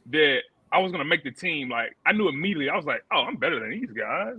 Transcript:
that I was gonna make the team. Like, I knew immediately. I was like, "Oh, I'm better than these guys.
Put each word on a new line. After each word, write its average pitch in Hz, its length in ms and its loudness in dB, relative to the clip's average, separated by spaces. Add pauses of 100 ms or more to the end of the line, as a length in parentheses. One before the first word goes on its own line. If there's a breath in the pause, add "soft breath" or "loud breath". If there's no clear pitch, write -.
that 139 320 4 (320)
I 160 80 6
was 185 120 2
gonna 156 140 -4
make 165 180 2
the 131 80 -8
team. 151 380 -6
Like, 117 260 -4 (100)
I 175 60 4
knew 208 160 4
immediately. 151 420 0
I 170 60 0
was 175 100 -2
like, 123 280 -2
"Oh, 269 80 4
I'm - 160 -2
better 156 240 0
than 110 80 -8
these 226 220 -8
guys. 120 480 -4